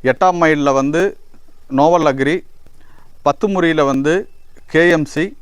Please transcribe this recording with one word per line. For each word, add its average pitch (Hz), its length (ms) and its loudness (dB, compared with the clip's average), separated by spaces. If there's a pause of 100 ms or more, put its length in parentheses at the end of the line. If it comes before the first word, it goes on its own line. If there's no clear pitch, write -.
எட்டாம் 180 340 2
மைலில் 147 360 2
வந்து 143 280 0 (680)
நோவல் 156 360 2
அக்ரி, 135 300 0 (840)
பத்து 147 260 0
முறியில் 170 360 2
வந்து 139 300 0 (560)
கே 165 200 4
எம் 160 160 2
சி 156 200 -4 (160)